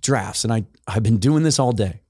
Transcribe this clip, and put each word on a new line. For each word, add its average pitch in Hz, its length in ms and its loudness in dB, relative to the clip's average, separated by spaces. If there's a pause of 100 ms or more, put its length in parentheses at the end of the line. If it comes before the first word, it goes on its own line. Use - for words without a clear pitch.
drafts, 98 420 -2
and 113 80 0
I, 110 120 0 (220)
I've 110 160 -2
been 107 160 2
doing 147 240 2
this 156 160 2
all 123 140 2
day. 98 380 -4